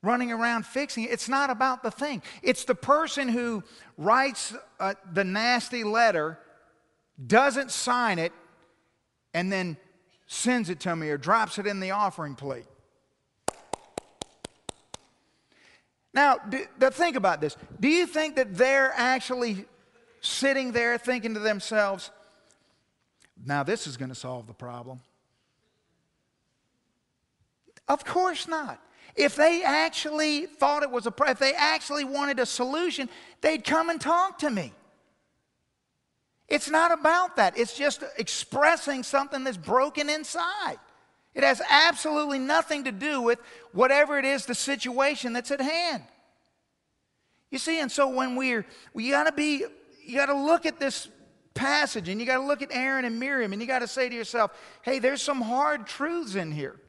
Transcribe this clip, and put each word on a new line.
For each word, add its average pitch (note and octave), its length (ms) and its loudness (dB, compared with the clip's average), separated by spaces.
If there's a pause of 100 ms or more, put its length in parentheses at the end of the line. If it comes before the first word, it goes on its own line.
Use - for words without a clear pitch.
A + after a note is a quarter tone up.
Running A#3+ 280 0
around A#3 360 -2
fixing C4 380 -4
it, - 40 -8
it's - 180 -4
not C4+ 220 0
about B3+ 320 0
the A3+ 80 -4
thing. C4+ 320 -6 (220)
It's - 200 2
the B3+ 120 2
person C#4+ 520 2
who A#3 360 -2 (340)
writes, A#3 560 2 (260)
uh, G3 140 -2 (180)
the F#3+ 120 0
nasty A#3 600 0
letter, G#3 540 2 (880)
doesn't B3+ 460 4
sign A#3+ 480 0
it, E3+ 120 -2 (1040)
and F3+ 180 0
then F#3 260 -2 (500)
sends A#3 420 0
it F3 120 -4
to F3 140 -2
me D#3+ 140 -4
or C#3+ 80 0
drops G#3 400 2
it G3+ 80 -4
in G3+ 140 -2
the F#3+ 100 -4
offering F#3 460 -2
plate. C3 320 -10 (3500)
Now, C4+ 240 6
d-, A#3+ 280 -6 (120)
d-, C4 140 6
think E4 240 0
about F#3 260 2
this. D3+ 160 -4 (220)
Do A3 80 2
you E4+ 180 4
think D#4 300 -4
that A3 200 0
they're C4 400 4
actually B3 720 -2 (560)
sitting C4+ 500 0
there A#3 280 0
thinking A#3 340 -2
to G#3+ 60 -4
themselves, G#3 720 0 (1300)
"Now C#3+ 200 -2
this F3+ 240 -4
is C3 100 -12
gonna B2+ 160 -8
solve B2 320 -12
the A2+ 80 -20
problem"? B2 480 -14 (2750)
Of - 180 0
course F4+ 420 -2
not. D4 320 -6 (360)
If C#4+ 220 2
they E4+ 260 4
actually D4+ 800 0
thought D4 380 0
it C4+ 80 -2
was A#3+ 140 -4
a A3+ 60 -2
pro-, C#4+ 180 2
if B3+ 100 0
they C4+ 140 4
actually D4 500 0
wanted C#4 360 -2
a A#3+ 60 2
solution, C4+ 640 -4 (300)
they'd D#4 240 2
come D#4+ 260 2
and E4 120 -4
talk F4+ 380 2
to D4+ 100 0
me. F3 240 -4 (1800)
It's D4 200 0
not D#4+ 220 4
about E4 460 4
that. G3 200 4
It's A#3 200 -2
just C#4+ 260 0 (140)
expressing C#4+ 840 0
something C#4 420 -2
that's B3+ 100 -2
broken C4+ 540 0
inside. E4+ 720 -4 (540)
It B3+ 100 2
has C4+ 260 4
absolutely D4+ 720 4
nothing D4 460 0
to C4 60 -2
do C4+ 300 -2
with A#3 180 2 (320)
whatever C#4 480 4
it C4 60 0
is, C4+ 200 0
the A#3+ 100 -4
situation B3+ 760 -2
that's A#3+ 200 -4
at C4+ 100 -2
hand. D4+ 420 -2 (1500)
You C4 60 -6
see, D#4+ 220 -2
and C#4 120 -2
so C#4 180 2
when B3+ 260 -2
we're, B3 300 0 (280)
we A#3 180 -2
gotta D4+ 200 4
be, D4 340 0 (380)
you A#3+ 140 -4
gotta C#4 180 2
look D#4 300 2
at D#4 120 -2
this C#4 300 -4 (460)
passage C4+ 560 -2
and G3 100 -4
you A#3+ 60 -6
gotta C4 200 0
look C#4+ 160 -2
at C#4 100 -8
Aaron C4 340 -2
and A3+ 120 -4
Miriam B3 360 -2
and G#3 80 -6
you A#3 60 -6
gotta B3+ 200 -2
say B3+ 220 -2
to A#3+ 60 -8
yourself, A3+ 360 0 (300)
"Hey, C4 180 -2
there's C4 220 2
some C4+ 200 -2
hard B3+ 460 0
truths D#4 480 -6
in E3 160 -4
here." D3+ 380 -8